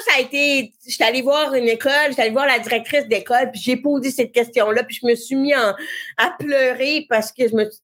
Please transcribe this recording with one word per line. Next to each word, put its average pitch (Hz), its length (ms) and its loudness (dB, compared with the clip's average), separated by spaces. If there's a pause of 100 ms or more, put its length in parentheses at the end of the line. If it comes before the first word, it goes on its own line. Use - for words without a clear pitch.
ça 294 120 4
a - 20 4
été... 277 520 0 (140)
j'étais 240 180 -2
allée 240 180 0
voir 277 320 0
une 240 140 2
école, 226 240 0 (180)
j'étais 254 120 -2
allée 220 100 0
voir 269 140 0
la 254 120 2
directrice 233 500 -2
d'école, 240 420 0
puis 208 120 -12
j'ai 254 160 0
posé 269 320 -2
cette 254 220 -2
question-là, 233 520 0
puis - 160 -12
je 247 60 -4
me 233 80 4
suis 247 220 -4
mis 285 180 2
en, 214 200 2 (440)
à 359 200 0
pleurer 269 720 0
parce 220 240 0
que 247 160 0
je 220 60 0
me 214 100 2
suis - 200 -8